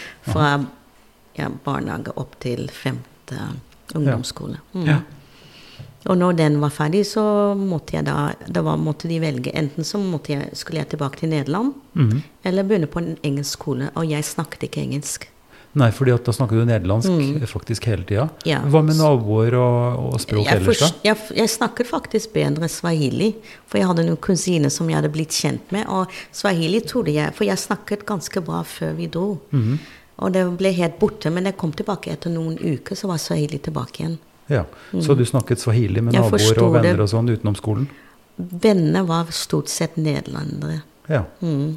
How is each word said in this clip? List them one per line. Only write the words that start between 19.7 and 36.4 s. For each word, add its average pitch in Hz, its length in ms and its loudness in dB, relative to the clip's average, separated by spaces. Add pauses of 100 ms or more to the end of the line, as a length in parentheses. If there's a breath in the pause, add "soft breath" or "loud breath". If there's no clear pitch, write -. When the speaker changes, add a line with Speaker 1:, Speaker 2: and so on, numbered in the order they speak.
Speaker 1:
og 117 60 0
språk 104 260 2
Speaker 2:
Jeg - 160 4
Speaker 1:
ellers 226 160 4
da? 143 80 6
Speaker 2:
forst-, 165 180 0
jeg 214 120 4
f-, - 200 -8
jeg 214 120 4
snakker 240 360 -2
faktisk - 480 -4
bedre 151 360 0
swahili, 160 680 0 (320 loud breath)
for - 120 -2
jeg 196 80 4
hadde 170 200 4
noen 170 100 0
kusiner 165 540 2
som 165 180 -2
jeg 160 80 2
hadde 151 160 2
blitt 156 180 -2
kjent - 400 -2
med, 208 180 -2
og 190 180 0 (260 loud breath)
swahili 180 480 0
trodde 214 320 -2
jeg, 151 220 0
for 220 100 0
jeg 196 140 2
snakket - 480 -6
ganske 196 380 -4
bra 165 180 -4
før 160 340 -6
vi 85 120 -4
dro. 185 300 -2 (140)
Speaker 1:
Mhm. 127 260 2 (420 loud breath)
Speaker 2:
Og 190 120 0
det 180 260 2
ble 190 140 2
helt 175 260 0
borte, 208 320 0
men 180 140 -2
jeg 196 140 -2
kom 160 140 -2
tilbake 185 400 -4
etter 165 180 -6
noen 165 280 -2
uker, 165 380 -4
så - 120 -6
var 170 100 0
swahili 147 400 -2
tilbake 139 420 -6
igjen. 160 180 -4 (320)
Speaker 1:
Ja, 117 140 2 (280 loud breath)
så 160 200 0
Speaker 2:
Mm. 135 60 -4
Speaker 1:
du 123 80 2
snakket - 340 -2
swahili 113 400 0
med 117 140 0
Speaker 2:
Jeg - 80 4
Speaker 1:
naboer 107 160 2
Speaker 2:
forstod 110 240 4